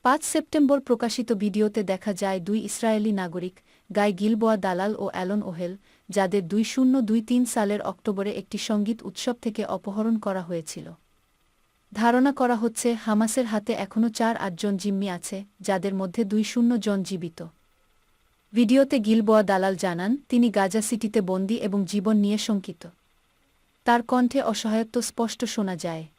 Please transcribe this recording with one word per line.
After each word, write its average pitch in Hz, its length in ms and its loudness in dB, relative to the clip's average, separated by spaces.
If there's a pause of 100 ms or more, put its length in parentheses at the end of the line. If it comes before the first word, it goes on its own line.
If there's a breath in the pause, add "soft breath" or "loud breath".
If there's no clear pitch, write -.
পাঁচ 269 220 2
সেপ্টেম্বর 285 560 2
প্রকাশিত 240 520 -2
ভিডিওতে 208 500 0
দেখা 190 300 -4
যায় 190 280 -2
দুই 202 200 -2
ইসরায়েলি 214 520 0
নাগরিক, 180 480 -6 (360 soft breath)
গাই 208 160 4
গিলবোয়া 220 440 2
দালাল 190 420 -2
ও 202 140 -4
অ্যালন 190 300 -2
ওহেল, 180 340 -8 (320 soft breath)
যাদের 190 400 0
দুই 214 160 2
শূন্য 262 360 2
দুই 220 220 2
তিন 247 220 2
সালের 208 380 0
অক্টোবরে 196 480 -4
একটি 196 280 -8
সঙ্গীত 214 440 -2
উৎসব 233 400 -6
থেকে 214 220 -4
অপহরণ 214 540 -2
করা 190 240 -4
হয়েছিল। 165 500 -10 (1040)
ধারণা 247 380 4
করা 247 240 2
হচ্ছে 233 380 -2
হামাসের 220 520 0
হাতে 214 260 -2
এখনও 220 360 0
চার 226 280 0
আটজন 196 400 -2
জিম্মি 196 320 -2
আছে, 190 360 -8 (160)
যাদের 190 340 -2
মধ্যে 190 300 -2
দুই 208 200 2
শূন্য 233 360 2
জন 196 220 0
জীবিত। 170 440 -8 (1080)
ভিডিওতে 262 460 4
গিলবোয়া 214 440 4
দালাল 190 340 2
জানান, 185 400 -2 (120)
তিনি 240 220 4
গাজা 196 300 0
সিটিতে 214 400 -2
বন্দী 190 340 -2
এবং 202 300 -2
জীবন 202 320 0
নিয়ে 208 220 2
শঙ্কিত। 196 500 -4 (960)
তার 240 180 4
কণ্ঠে 254 400 2
অসহায়ত্ব 226 600 -2
স্পষ্ট - 420 -4
শোনা 190 320 -4
যায়। 160 280 -8 (140)